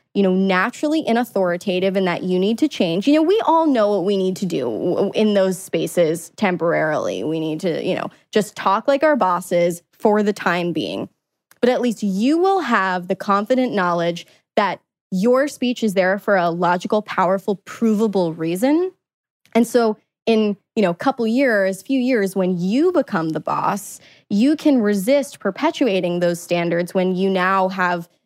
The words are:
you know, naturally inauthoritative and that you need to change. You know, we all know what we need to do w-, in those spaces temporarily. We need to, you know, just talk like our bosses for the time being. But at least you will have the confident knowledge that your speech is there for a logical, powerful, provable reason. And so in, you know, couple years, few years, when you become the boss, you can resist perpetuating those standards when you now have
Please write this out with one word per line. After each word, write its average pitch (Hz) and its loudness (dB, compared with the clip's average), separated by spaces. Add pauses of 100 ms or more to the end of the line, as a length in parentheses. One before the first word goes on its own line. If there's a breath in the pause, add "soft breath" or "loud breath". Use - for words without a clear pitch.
(140)
you 202 2
know, 185 2
naturally 196 0
inauthoritative 190 -2
and 190 0
that 175 -4
you 180 0
need 214 0
to 311 0
change. 185 -2
You 285 4
know, 311 4
we 381 2
all 320 2
know 220 2
what 196 0
we 202 0
need 185 0
to 202 -4
do 165 -2
w-, 120 -2
in 214 2
those 190 2
spaces 165 -2
temporarily. 156 0
We 160 -4
need 156 -4
to, 160 -4
you 180 -2
know, - -6 (220 soft breath)
just 208 -2
talk 202 -2
like 277 2
our 302 4
bosses 175 0
for 214 2
the 202 0
time 175 -2
being. 110 -6 (520)
But 240 4
at 247 0
least 240 -2
you 214 0
will 381 2
have 190 -2
the 190 -2
confident 208 0
knowledge 175 -2 (300 soft breath)
that 185 0 (320)
your 247 2
speech 247 -6
is 208 0
there 190 0
for 202 0
a 175 2
logical, 175 0
powerful, 190 -2
provable 202 0
reason. 233 0 (600)
And 233 4
so 226 2 (280)
in, 214 2 (180)
you 226 0
know, 175 2
couple 247 -2
years, 220 2
few 269 -2
years, 233 0
when 185 0
you 247 2
become 180 0
the 160 -4
boss, 170 -4 (300 soft breath)
you 247 2
can 285 2
resist 208 0
perpetuating 190 0
those 175 0
standards 170 -2
when 185 0
you 190 0
now 190 2
have 180 -2 (160)